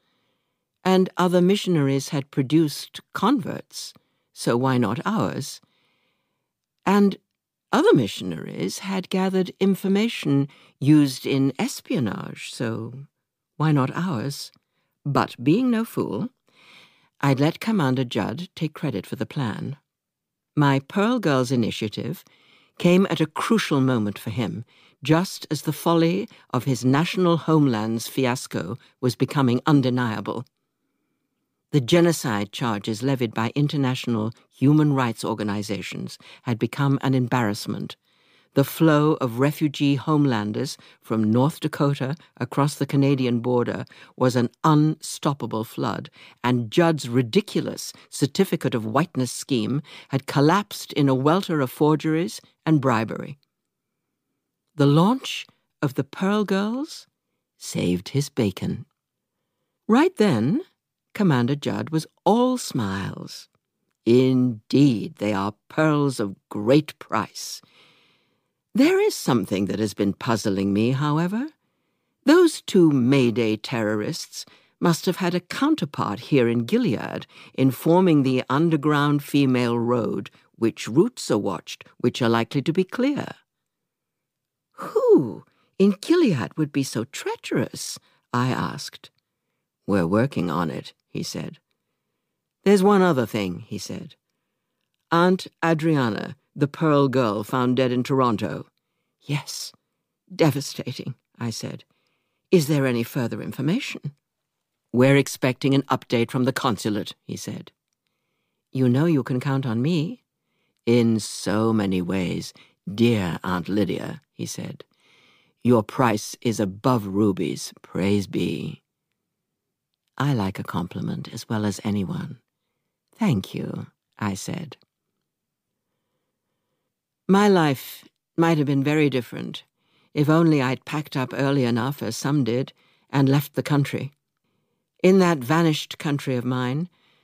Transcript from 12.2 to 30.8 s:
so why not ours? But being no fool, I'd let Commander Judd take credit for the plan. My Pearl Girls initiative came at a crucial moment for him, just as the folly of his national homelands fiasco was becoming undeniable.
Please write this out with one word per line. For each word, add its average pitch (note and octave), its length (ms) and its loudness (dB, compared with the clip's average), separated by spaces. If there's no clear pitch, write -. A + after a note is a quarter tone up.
so A#2 520 -8
why D#3 160 2
not C3+ 180 2
ours? C#3 640 -6
But C3+ 380 -2
being G#3+ 280 2
no A3+ 140 0
fool, B2 460 -4
I'd C#3 200 2
let D3+ 200 0
Commander C3+ 440 0
Judd A#2+ 500 -6
take D3+ 180 -6
credit A2+ 340 -6
for - 100 -10
the G#2+ 100 -6
plan. C3 500 -6
My C#3 240 4
Pearl G#3 400 -2
Girls C3 320 0
initiative A#2+ 760 -4
came F3+ 320 4
at E3 100 -2
a D#3+ 60 2
crucial - 540 0
moment A#2 380 0
for - 120 -10
him, G#2+ 340 -6
just D#3+ 480 0
as D3+ 120 -4
the D#3 100 -4
folly E3+ 560 0
of B2 120 -2
his A#2+ 200 -2
national E3+ 540 2
homelands A#2 680 0
fiasco A#2+ 720 -4
was B2 160 -2
becoming C3 500 0
undeniable. B2 800 0